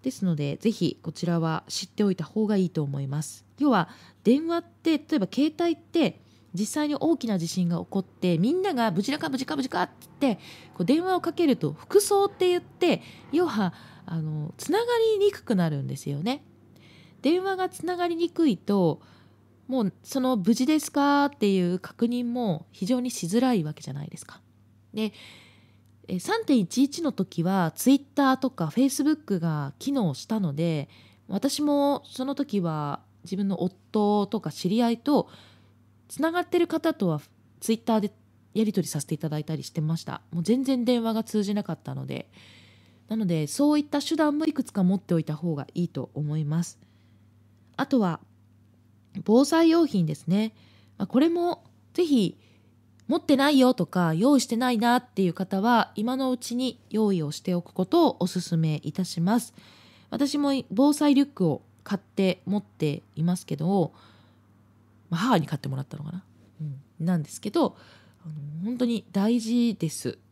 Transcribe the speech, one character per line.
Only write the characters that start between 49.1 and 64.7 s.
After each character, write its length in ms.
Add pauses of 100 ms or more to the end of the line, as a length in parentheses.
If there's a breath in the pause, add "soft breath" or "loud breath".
防 200
災 240
用 160
品 200
で 100
す 120
ね。 260 (440 soft breath)
ま 60
あ、 40
こ 120
れ 100
も 340 (300)
ぜ 120
ひ、 320 (720 soft breath)
持 80
っ 40
て 140
な 140
い 100
よ 140
と 120
か、 280
用 240
意 40
し 60
て 80
な 160
い 60
な 200
っ 120
て 140
い 40
う 60
方 260
は、 360
今 200
の 160
う 60
ち 180
に 240 (100)
用 220
意 100
を 100
し 100
て 120
お 80
く 120
こ 120
と 220
を 140
お 60
勧 300
め 260
い 100
た 100
し 160
ま 220
す。 120 (560 loud breath)
私 280
も 140 (200)
防 220
災 200
リ 100
ュ 20
ッ 80
ク 140
を 140 (220)
買 140
っ 40
て 440
持 140
っ 20
て 400 (160)
い 60
ま 120
す 100
け 120
ど、 340 (1160 soft breath)